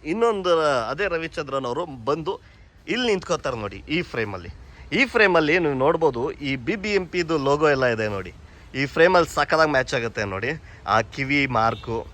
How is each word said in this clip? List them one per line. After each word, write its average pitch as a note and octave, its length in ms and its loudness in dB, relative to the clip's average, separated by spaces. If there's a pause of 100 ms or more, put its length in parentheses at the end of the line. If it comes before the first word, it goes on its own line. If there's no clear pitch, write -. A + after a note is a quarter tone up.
(120)
ಇನ್ನೊಂದು G#3+ 380 2 (400)
ಅದೇ E3+ 240 -2
ರವಿಚಂದ್ರನ್ C#3+ 560 -4
ಅವರು C#3+ 120 -4 (260)
ಬಂದು D#3+ 240 -2 (600)
ಇಲ್ಲಿ B3 180 -2
ನಿಂತ್ಕೋತಾರೆ D#3 540 -2
ನೋಡಿ, G2 140 -8 (180)
ಈ - 20 2 (120)
ಫ್ರೇಮಲ್ಲಿ. G2 400 -4 (480)
ಈ - 20 2 (120)
ಫ್ರೇಮಲ್ಲಿ F3 420 4 (100)
ನೀವು C#3 180 0
ನೋಡ್ಬೋದು, D3+ 400 2 (260)
ಈ C3+ 40 -2 (140)
ಬಿ G#3 180 -2
ಬಿ G#3 160 -2
ಎಂ F3+ 120 -6
ಪಿದು E3 220 -2 (140)
ಲೋಗೋ D3 260 4
ಎಲ್ಲ C3 120 2 (100)
ಇದೆ A2 180 -2
ನೋಡಿ. F2+ 180 -8 (480)
ಈ C#3 40 0 (100)
ಫ್ರೇಮಲ್ಲಿ E3+ 400 6
ಸಖತ್ತಾಗಿ D#3 420 2
ಮ್ಯಾಚ್ B2+ 220 0
ಆಗುತ್ತೆ A2+ 260 -4 (100)
ನೋಡಿ, A#2 180 -4 (420)
ಆ - 20 6 (200)
ಕಿವಿ C#3 240 0 (180)
ಮಾರ್ಕು A2+ 400 -2 (160)